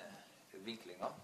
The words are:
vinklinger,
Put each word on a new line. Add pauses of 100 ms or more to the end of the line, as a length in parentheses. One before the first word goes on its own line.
(540)
vinklinger, (100)